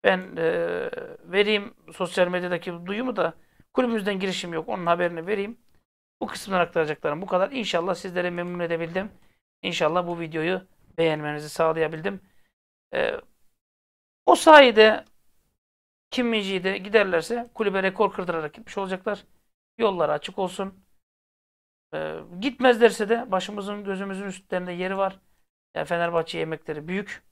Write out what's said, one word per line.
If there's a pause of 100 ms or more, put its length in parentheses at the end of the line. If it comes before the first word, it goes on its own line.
Ben,
e, (800)
vereyim (180)
sosyal
medyadaki
duyumu
da (380)
kulübümüzden
girişim
yok.
Onun
haberini
vereyim. (640)
Bu
kısımdan
aktaracaklarım
bu
kadar.
İnşallah
sizlere
memnun
edebildim. (520)
İnşallah
bu
videoyu (360)
beğenmenizi
sağlayabildim. (760)
Ee, (1040)
o
sayede (1080)
Kim
Min-jee'yi
de
giderlerse
kulübe
rekor
kırdırarak
gitmiş
olacaklar. (540)
Yolları
açık
olsun. (1120)
Ee, (200)
gitmezlerse
de
başımızın
gözümüzün
üstlerinde
yeri
var. (540)
Yani
Fenerbahçe'ye
emekleri
büyük.